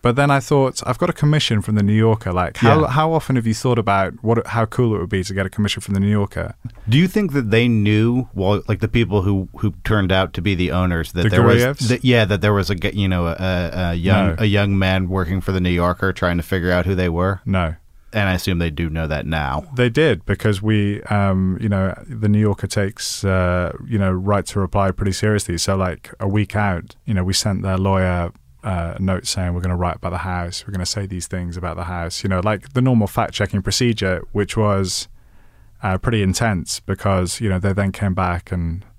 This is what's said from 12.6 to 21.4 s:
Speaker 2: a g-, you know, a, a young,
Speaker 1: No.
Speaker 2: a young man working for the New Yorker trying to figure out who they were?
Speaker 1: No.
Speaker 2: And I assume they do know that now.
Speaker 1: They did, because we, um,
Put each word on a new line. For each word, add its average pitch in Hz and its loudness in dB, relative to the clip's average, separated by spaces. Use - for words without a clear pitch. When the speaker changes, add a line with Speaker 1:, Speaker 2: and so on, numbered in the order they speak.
Speaker 2:
a 101 0
g-, 90 -4
you 98 0
know, 90 0
a, 85 -2
a 87 -2
young, 95 2
Speaker 1:
No. 82 0
Speaker 2:
a 113 0
young 101 2
man 95 2
working 92 -2
for 98 -4
the 95 0
New 90 2
Yorker 87 0
trying 87 0
to 82 -2
figure 90 -2
out 90 2
who 95 0
they 90 0
were? 92 0
Speaker 1:
No. 90 0
Speaker 2:
And 101 0
I 92 2
assume 92 -2
they 85 0
do 80 -4
know 80 -4
that 73 -4
now. 73 -4
Speaker 1:
They 123 2
did, 120 2
because 98 0
we, 104 0
um, 95 2